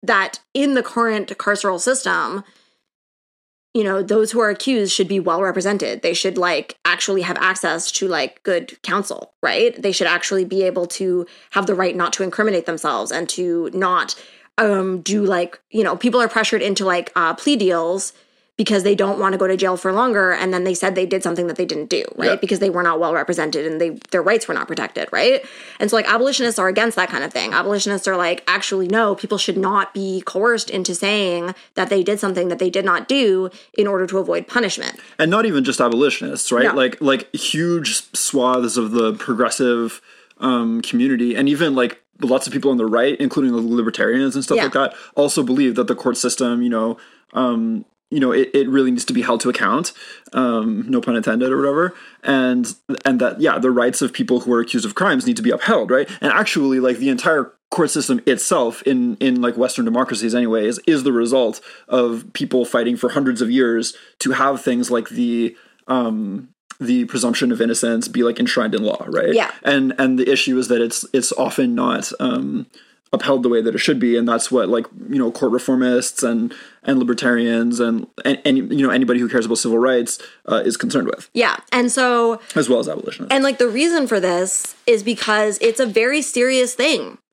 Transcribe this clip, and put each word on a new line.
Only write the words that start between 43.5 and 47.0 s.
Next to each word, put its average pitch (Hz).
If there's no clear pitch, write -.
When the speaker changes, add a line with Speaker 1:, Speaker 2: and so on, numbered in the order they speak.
Speaker 2:
the 117
libertarians 117
and 135
stuff 143
Speaker 1:
Yeah. 208
Speaker 2:
like -
that, 135
also 143
believe 127
that 123
the 123
court 120
system, 120
you 123
know, 113